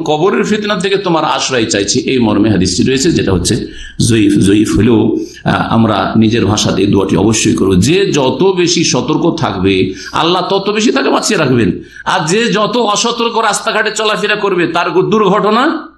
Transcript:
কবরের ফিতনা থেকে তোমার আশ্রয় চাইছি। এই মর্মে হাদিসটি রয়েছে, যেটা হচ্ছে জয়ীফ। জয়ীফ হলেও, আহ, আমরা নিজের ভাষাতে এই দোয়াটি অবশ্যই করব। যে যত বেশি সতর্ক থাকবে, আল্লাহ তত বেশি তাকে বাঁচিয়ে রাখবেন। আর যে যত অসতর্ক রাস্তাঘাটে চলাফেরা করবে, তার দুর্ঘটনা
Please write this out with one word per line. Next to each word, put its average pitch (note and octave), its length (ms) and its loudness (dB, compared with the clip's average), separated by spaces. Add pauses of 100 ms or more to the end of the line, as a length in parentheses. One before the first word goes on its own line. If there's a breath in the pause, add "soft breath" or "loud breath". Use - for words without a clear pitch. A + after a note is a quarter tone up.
কবরের F#3+ 380 0
ফিতনা G#3 320 -2
থেকে G3 220 -2
তোমার E3 280 0
আশ্রয় C3 400 -2
চাইছি। G2+ 340 0
এই C3 200 0
মর্মে G#2+ 300 2
হাদিসটি F#2 340 0
রয়েছে, C3+ 280 0
যেটা G2 220 0
হচ্ছে F2+ 340 -2 (400 loud breath)
জয়ীফ। A2 260 4
জয়ীফ G#2 440 2
হলেও, A2 400 2 (260 loud breath)
আহ, - 300 -2
আমরা G#2+ 420 2
নিজের A2 300 2
ভাষাতে F#2+ 360 0
এই G2+ 60 4
দোয়াটি F#2+ 300 2
অবশ্যই A2 360 2
করব। F#2+ 280 2
যে F3+ 300 2
যত C#3+ 460 2
বেশি F3 260 0
সতর্ক D3+ 520 0
থাকবে, F#2+ 580 0 (200 loud breath)
আল্লাহ F3 360 0
তত G3 200 -2
বেশি G#3+ 220 0
তাকে C4+ 180 0
বাঁচিয়ে - 300 0
রাখবেন। B2 320 2 (340 loud breath)
আর E3 220 -2
যে G#3 260 0
যত G#3 240 0
অসতর্ক G#3+ 600 -2
রাস্তাঘাটে G#3+ 580 -2
চলাফেরা G#3 400 -2
করবে, F#3 320 0
তার E3+ 260 -2
দুর্ঘটনা G#3+ 960 0 (100)